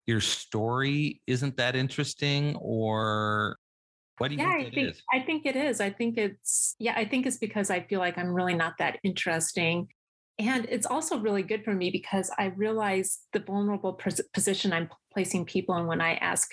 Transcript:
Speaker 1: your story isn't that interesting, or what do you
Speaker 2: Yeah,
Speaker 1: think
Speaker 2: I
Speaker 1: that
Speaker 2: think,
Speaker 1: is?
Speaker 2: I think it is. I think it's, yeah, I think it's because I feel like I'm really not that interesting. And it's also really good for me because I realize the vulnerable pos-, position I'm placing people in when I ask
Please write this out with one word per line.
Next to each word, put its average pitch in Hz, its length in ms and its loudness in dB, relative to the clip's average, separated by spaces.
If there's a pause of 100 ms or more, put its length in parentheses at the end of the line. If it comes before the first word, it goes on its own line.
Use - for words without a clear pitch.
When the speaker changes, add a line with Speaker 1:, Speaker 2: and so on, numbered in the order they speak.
Speaker 1:
your 113 120 4
story 131 1080 0
isn't 127 300 0
that 127 180 2
interesting, 143 800 0
or 107 1000 0 (600)
what 131 120 0
do 147 60 -6
you 262 60 0
Speaker 2:
Yeah, 349 100 2
Speaker 1:
think 339 80 2
Speaker 2:
I 269 40 -2
Speaker 1:
that 233 100 -8
Speaker 2:
think, 269 160 0
Speaker 1:
is? - 120 -10 (120)
Speaker 2:
I 262 60 2
think 311 260 -2
it 262 100 0
is. 262 240 0
I 202 100 0
think 233 280 -2
it's, - 600 0
yeah, 226 180 0
I 226 80 2
think 254 200 0
it's 254 120 0
because 208 320 -2
I 180 120 0
feel 180 180 -2
like 175 180 0
I'm 180 160 -2
really 180 220 2
not 165 240 0
that 151 240 0
interesting. 170 840 0 (520)
And 233 300 0
it's 226 180 0
also 302 320 0
really 202 240 2
good 214 200 -2
for 214 100 0
me 180 180 0
because 185 460 -2
I 202 100 0
realize 196 720 0 (120)
the 208 80 0
vulnerable 202 540 0
pos-, - 280 -2 (120)
position 196 400 2
I'm 165 160 0 (240)
placing 185 320 0
people 185 320 0
in 170 80 0
when 165 160 0
I 165 140 2
ask - 380 0